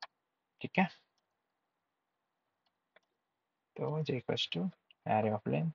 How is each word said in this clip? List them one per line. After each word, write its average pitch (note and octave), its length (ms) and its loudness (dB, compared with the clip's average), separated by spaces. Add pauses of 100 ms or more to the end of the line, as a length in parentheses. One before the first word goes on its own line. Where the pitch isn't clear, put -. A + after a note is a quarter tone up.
(600)
ठीक - 180 -4
है? F#3 80 6 (3000)
तो D3+ 280 -2
J C#3 160 -2
equals - 340 -2
to E3+ 80 -2 (440)
array G#2+ 280 4
of - 200 -2
length D#3 220 0